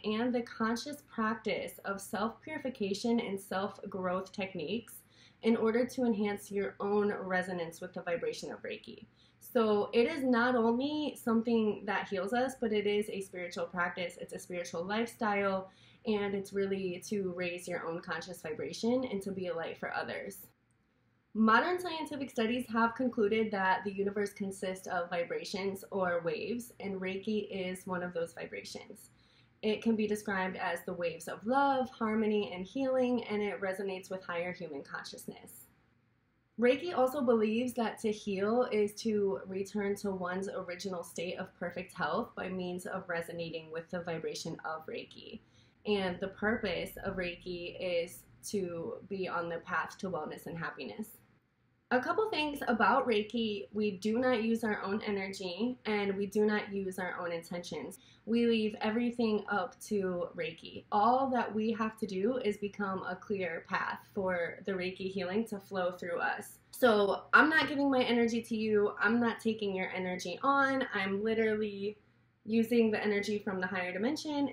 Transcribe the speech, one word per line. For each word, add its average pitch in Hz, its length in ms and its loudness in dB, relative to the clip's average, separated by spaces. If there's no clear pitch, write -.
and 226 300 0
the 247 60 0
conscious 233 640 -4
practice 220 600 -2
of 196 160 -4
self-purification 233 1200 -2
and 196 180 -2
self-growth 190 920 -4
techniques 190 640 -6
in 226 140 4
order 226 280 4
to 254 200 -2
enhance 208 460 0
your 196 300 -2
own 208 320 4
resonance 180 680 -2
with 180 120 -8
the 180 80 -8
vibration 165 520 -2
of 104 100 -10
Reiki. - 420 -10
So 214 520 4
it 240 140 6
is 311 160 -2
not 254 320 6
only 262 680 2
something 226 640 4
that 196 220 -2
heals 196 240 -2
us, 254 280 2
but 220 120 0
it 208 140 2
is 208 220 2
a 196 120 -6
spiritual 180 460 -6
practice. 180 540 -2
It's 170 120 -10
a 175 60 -6
spiritual 175 460 -6
lifestyle, 202 840 0
and 202 280 0
it's 196 180 -4
really 190 560 -2
to 190 280 0
raise 180 300 -4
your 175 200 -4
own 165 140 -4
conscious 170 420 -8
vibration 180 640 0
and 202 180 -4
to 190 100 -6
be 185 160 -4
a 165 60 -2
light 165 240 -6
for - 160 -6
others. 117 440 -6
Modern 233 460 6
scientific 311 520 -6
studies 240 420 0
have 226 220 4
concluded 220 560 2
that 190 340 2
the 202 80 -4
universe 202 400 -2
consists 190 560 -6
of 175 220 -2
vibrations 180 800 -4
or 175 340 0
waves, 196 560 -2
and 190 180 -4
Reiki 196 520 -2
is 185 360 -6
one 180 160 -4
of 175 120 -6
those 170 180 -2
vibrations. - 800 -12
It 214 220 0
can 226 140 4
be 214 100 2
described 190 500 -2
as 175 280 -2
the 185 100 -6
waves 170 340 -4
of - 180 -8
love, 262 440 4
harmony, 214 640 2
and 180 100 -6
healing, 254 600 2
and 208 180 0
it 190 180 -2
resonates 190 500 -4
with 190 140 -6
higher 175 280 -4
human 156 300 -8
consciousness. - 840 -12
Reiki 285 380 4
also 254 240 4
believes 233 540 4
that 220 240 -2
to 220 120 0
heal 214 640 2
is 208 300 2
to 208 440 2
return 196 500 -2
to 202 140 -2
one's 185 380 -2
original 180 560 -6
state 175 320 -6
of - 220 -8
perfect 175 340 -6
health 180 420 -2
by 185 140 -6
means 180 380 -4
of 185 240 -6
resonating 165 600 -6
with 165 200 -8
the 175 100 -4
vibration 165 640 -4
of 160 220 -6
Reiki. - 540 -12
And 190 340 0
the - 100 -4
purpose 190 640 -2
of 185 120 -4
Reiki 175 640 -6
is 175 420 -2
to 170 420 -2
be 190 180 -2
on 170 220 -2
the 165 80 -4
path 170 400 -4
to 190 120 -4
wellness 156 360 -6
and 156 100 -8
happiness. 151 520 -8
A 254 80 6
couple 349 300 2
things 302 360 0
about 214 400 6
Reiki: 214 640 0
we 208 200 2
do 214 260 0
not 254 240 4
use 226 220 2
our 214 180 0
own 202 240 0
energy, 196 800 -2
and 202 300 0
we 202 100 0
do 208 180 2
not 208 280 2
use 190 260 -4
our 180 220 -4
own 175 100 -4
intentions. 170 720 -6
We 233 220 4
leave 214 340 4
everything 220 680 2
up 196 340 -2
to 185 520 0
Reiki. 165 560 -8
All 247 400 6
that 226 240 0
we 220 160 2
have 220 280 -2
to 220 100 -2
do 202 300 2
is 208 180 0
become 202 480 -4
a 180 100 -6
clear 180 540 -4
path - 320 -4
for 180 500 0
the 202 60 0
Reiki 185 360 -2
healing 190 380 0
to 196 140 -6
flow 185 320 0
through 175 260 -4
us. - 400 -4
So 208 600 6
I'm 254 160 10
not 311 200 6
giving 277 200 2
my 254 140 6
energy 233 400 4
to 226 140 -2
you. 214 440 4
I'm 226 200 6
not 226 180 2
taking 214 340 0
your 185 200 -2
energy 180 500 -4
on. 269 500 4
I'm 196 300 0
literally 214 760 0
using 226 460 6
the 214 100 2
energy 208 380 2
from 190 220 -2
the 180 80 0
higher 180 240 -2
dimension, 285 600 0